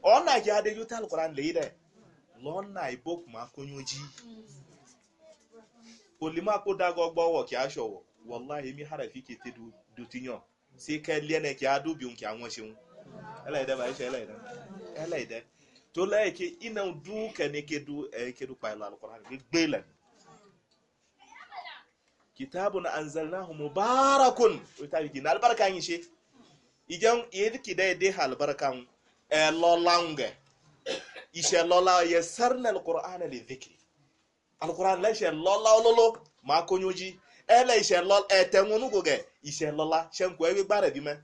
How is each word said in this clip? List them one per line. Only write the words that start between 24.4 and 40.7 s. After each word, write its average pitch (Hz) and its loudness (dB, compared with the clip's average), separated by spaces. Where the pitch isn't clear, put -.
O 147 -12
ta 160 -2
yìí 139 -8
ní 143 -2
alibarika 202 4
yín 185 -6
ṣe. 170 -6
Ìjẹun 220 2
yìí 214 -2
kì - -12
í 170 -4
dẹ́ 185 0
dé 185 2
alibarika 143 -2
ń. 123 -12
Ẹ 156 4
lọ 170 4
láwùn 170 2
gẹ̀. 120 -4
Ìṣe 170 2
lọ́la 180 6
yẹ 170 4
sẹ́rìnà 247 0
Al-Qur'ana 175 -4
li 127 -10
dhikri. 113 -16
Al-Qur'an 175 0
lẹ́sẹ̀ 214 0
lọ́la 196 2
olóló. 226 6
Màá 147 4
kóyún 190 0
jí. 185 -10
Ẹ 240 10
lẹ́ 247 4
ìṣe 190 4
lọ, 196 6
ẹ 196 6
tẹ̀ 185 6
ń 214 0
wọnú 226 0
gògẹ̀. 165 2
Ìṣe 147 -6
lọ́la. 160 -2
Ṣé - -2
ń 180 -4
kó 160 0
ẹ 170 2
gbé 196 0
gbá 202 2